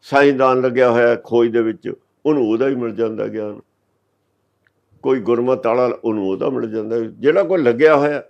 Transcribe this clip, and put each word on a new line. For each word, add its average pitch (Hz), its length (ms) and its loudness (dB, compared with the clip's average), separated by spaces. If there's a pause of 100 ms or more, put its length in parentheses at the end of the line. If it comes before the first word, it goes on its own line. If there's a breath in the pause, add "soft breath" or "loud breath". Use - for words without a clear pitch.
ਸਾਈਂਦਾਨ 131 600 2
ਲੱਗਿਆ 123 300 2
ਹੋਇਆ 120 240 2
ਖੋਜ 117 360 0
ਦੇ 117 100 0
ਵਿੱਚ, 110 320 -6 (320)
ਉਹਨੂੰ 143 240 0
ਉਹਦਾ 117 200 0
ਹੀ 139 60 -4
ਮਿਲ 117 200 -8
ਜਾਂਦਾ 110 320 -6
ਗਿਆਨ। 107 340 -10 (1400)
ਕੋਈ 131 160 0
ਗੁਰਮਤਿ 120 500 -2
ਵਾਲਾ, 123 340 0
ਉਹਨੂੰ 107 260 -4
ਉਹਦਾ 95 200 -4
ਮਿਲ 117 220 -6
ਜਾਂਦਾ। 110 280 -6
ਜਿਹੜਾ 131 440 0
ਕੋਈ 175 180 0
ਲੱਗਿਆ 139 340 4
ਹੋਇਆ 143 340 0